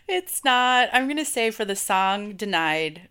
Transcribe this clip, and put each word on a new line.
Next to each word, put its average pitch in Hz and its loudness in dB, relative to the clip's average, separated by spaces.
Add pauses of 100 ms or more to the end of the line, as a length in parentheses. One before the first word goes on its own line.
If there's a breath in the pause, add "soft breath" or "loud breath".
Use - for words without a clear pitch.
It's 370 -4
not. 247 4
I'm 262 2
gonna 294 -2
say 226 0
for 220 -4
the 196 -4
song, 202 0
denied. 165 -2